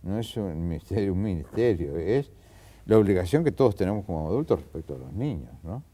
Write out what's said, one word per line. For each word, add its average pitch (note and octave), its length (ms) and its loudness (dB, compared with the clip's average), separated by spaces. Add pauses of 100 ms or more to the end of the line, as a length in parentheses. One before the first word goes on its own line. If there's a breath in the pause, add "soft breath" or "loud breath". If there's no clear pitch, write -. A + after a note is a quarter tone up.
no G2 160 -4
es - 180 -8
un E2+ 320 -4
ministerio, G2 440 -2
un F#2+ 100 -2
ministerio, F2+ 720 0
es G#2 340 0 (560 soft breath)
la A2 120 8
obligación G2 440 4
que D3+ 100 2
todos A#2+ 220 4
tenemos G2 300 -2
como D#2+ 240 -4
adultos A2+ 320 0
respecto D2+ 340 -12
a C2 40 -12
los C2 140 -14
niños, G2 400 -6 (100)
¿no? G#2+ 200 -8 (120)